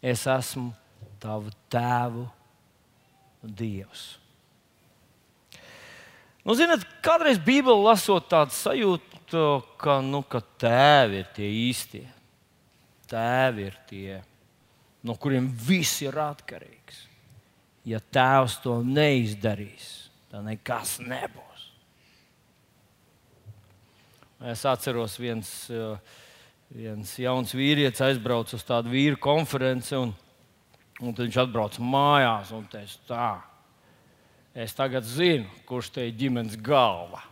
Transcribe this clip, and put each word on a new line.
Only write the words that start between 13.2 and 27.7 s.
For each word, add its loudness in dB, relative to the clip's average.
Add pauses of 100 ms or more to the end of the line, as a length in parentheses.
ir -12 (120)
tie, -14 (800)
no -6
kuriem 0
viss -2
ir -6
atkarīgs. -10 (800)
Ja -6
tēvs 4
to -2
neizdarīs, 0 (180)
tad -14
nekas -8
nebūs. -12 (2750)
Es -8
atceros, -2
viens, -6 (220)
eh, -8 (720)
viens -12
jauns -2
vīrietis 2